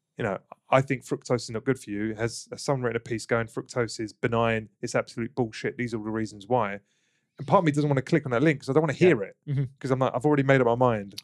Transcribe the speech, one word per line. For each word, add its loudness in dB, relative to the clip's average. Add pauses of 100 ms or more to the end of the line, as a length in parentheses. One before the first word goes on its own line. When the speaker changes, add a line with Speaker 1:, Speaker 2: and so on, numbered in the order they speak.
(180)
Speaker 1:
you -4
know, -4 (320)
I 6
think -4
fructose -2
is -12
not -6
good 0
for -16
you"? -4
Has, -6
has -12
someone -2
written -2
a -4
piece -8
going, 0
"Fructose -6
is -8
benign, 0 (140)
it's -6
absolute -4
bullshit, -4
these -4
are -4
all -8
the -6
reasons -6
why"? 0 (580)
And -10
part 4
of 0
me 4
doesn't 0
wanna 2
click 0
on -2
that 2
link 2
'cause -8
I -2
don't 6
wanna 0
Speaker 2:
Yeah. 6
Speaker 1:
hear 4
it -10 (120)
Speaker 2:
Mm-hmm. 0 (160)
Speaker 1:
'cause -6
I'm 2
like, 2
"I've -2
already 4
made 6
up 6
my 6
mind. 2